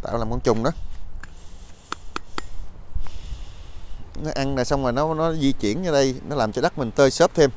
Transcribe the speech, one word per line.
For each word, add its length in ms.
Tạo 160
làm 120
con 100
trùng 240
đó. 80
Nó 120
ăn 200
là 80
xong 200
rồi 80
nó, 220
nó 200
di 180
chuyển 320
ra 80
đây, 240
nó 80
làm 160
cho 100
đất 160
mình 140
tơi 200
xốp 240
thêm. 220